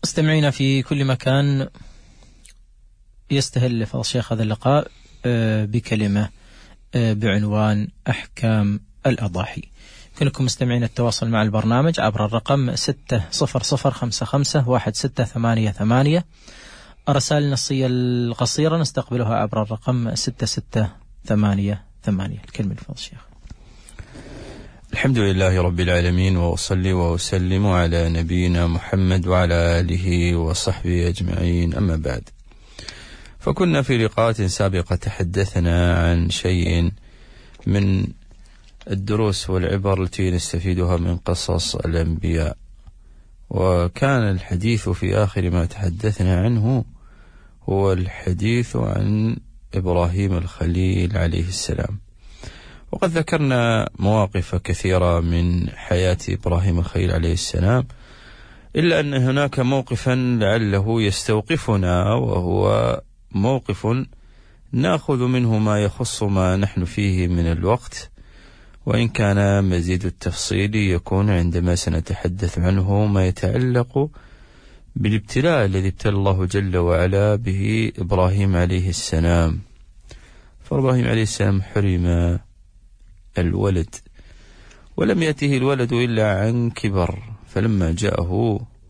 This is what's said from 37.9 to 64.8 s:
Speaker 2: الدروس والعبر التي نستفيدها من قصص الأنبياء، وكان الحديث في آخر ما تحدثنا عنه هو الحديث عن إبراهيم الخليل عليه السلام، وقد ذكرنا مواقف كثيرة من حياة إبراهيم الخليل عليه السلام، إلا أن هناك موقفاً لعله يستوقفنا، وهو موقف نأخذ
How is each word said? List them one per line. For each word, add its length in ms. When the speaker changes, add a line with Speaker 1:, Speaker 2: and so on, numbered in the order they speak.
Speaker 2:
الدروس 600
والعبر 540
التي 280
نستفيدها 640
من 200
قصص 580
الأنبياء، 840
وكان 720
الحديث 680
في 260
آخر 340
ما 160
تحدثنا 760
عنه 440
هو 240
الحديث 840
عن 640
إبراهيم 640
الخليل 800
عليه 300
السلام، 520
وقد 180
ذكرنا 800
مواقف 560
كثيرة 640
من 500
حياة 480
إبراهيم 500
الخليل 320
عليه 220
السلام، 540
إلا 240
أن 140
هناك 460
موقفاً 560
لعله 840
يستوقفنا، 1120
وهو 880
موقف 560
نأخذ 460